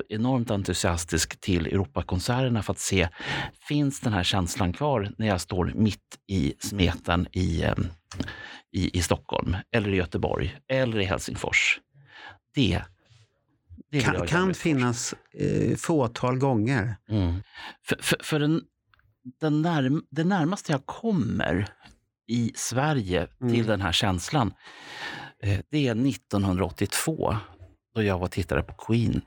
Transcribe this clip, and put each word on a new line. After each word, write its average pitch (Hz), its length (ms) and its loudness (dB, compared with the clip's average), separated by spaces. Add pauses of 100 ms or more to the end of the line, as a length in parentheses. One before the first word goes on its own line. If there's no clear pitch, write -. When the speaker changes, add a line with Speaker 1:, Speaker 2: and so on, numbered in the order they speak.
Speaker 1:
enormt 117 420 0
entusiastisk 87 880 0
till 87 260 2
Europakonserterna 101 960 0
för 98 100 -2
att - 60 -4
se, 87 300 2 (580)
finns 147 320 0
den 117 140 0
här 90 100 2
känslan 90 500 0
kvar 127 440 0
när 113 100 0
jag 101 140 2
står 90 340 0
mitt - 420 0 (100)
i 80 320 2
smeten 90 720 0
i, 87 320 0
ehm, - 240 0 (840)
i, 90 260 0
i 87 40 2
Stockholm, - 560 -2 (140)
eller 104 180 2
i 98 60 2
Göteborg, 90 640 -2 (100)
eller 123 320 0
i 95 60 2
Helsingfors? - 760 -2 (760)
Det, 92 260 4 (1080)
det 147 60 0
vill 123 60 2
Speaker 2:
Kan, - 120 2
Speaker 1:
jag 85 120 -2
Speaker 2:
kan 170 140 2
Speaker 1:
gärna 185 120 2
Speaker 2:
finnas, 123 600 0 (200)
eh, 101 420 0
fåtal 127 640 0
gånger. 120 580 2 (140)
Speaker 1:
Mm. 90 240 2 (520)
För, - 160 0
för, - 220 0
för 156 160 0
den, 156 220 2 (800)
den 151 240 2
närm-, 151 360 2 (100)
det 160 120 -2
närmaste 180 480 0
jag 139 140 0
kommer 104 840 0 (600)
i 117 280 0
Sverige 113 720 0 (120)
till 120 160 2
Speaker 2:
Mm. 113 120 2
Speaker 1:
den 101 140 0
här 92 100 2
känslan, 101 640 0 (920)
eh, 98 160 2 (120)
det 147 160 2
är 113 80 2
nittonhundraåttiotvå, 101 1400 0 (580)
då 110 80 0
jag 98 140 2
var 90 80 -2
och 87 60 -4
tittade 80 320 0
på - 100 -10
Queen - 540 0